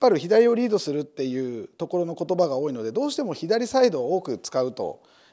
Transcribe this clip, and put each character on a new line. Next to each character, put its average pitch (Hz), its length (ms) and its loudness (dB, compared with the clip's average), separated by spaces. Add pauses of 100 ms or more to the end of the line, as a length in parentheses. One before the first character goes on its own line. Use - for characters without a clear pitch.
張 196 100 8
る、 151 80 6
左 214 300 6
を 233 60 4
リ 240 140 0
ー - 20 -2
ド 208 80 2
す 156 120 -4
る 147 100 -2
っ 143 40 -6
て 135 220 -6
い 127 340 -6
う - 80 -12
と - 200 -10
こ 180 100 -2
ろ 175 80 0
の 165 80 -8
言 175 220 -2
葉 175 120 2
が 135 80 -4
多 147 140 -2
い - 20 -6
の 117 100 -8
で、 113 100 -4
ど 247 140 -2
う 285 40 -6
し 269 60 -8
て 302 60 -2
も 185 120 -4
左 226 320 -2
サ 262 180 2
イ 247 60 4
ド 139 140 -4
を 165 120 0
多 185 60 -4
く 117 160 -8
使 - 240 -4
う 127 100 -2
と、 90 300 -8 (300)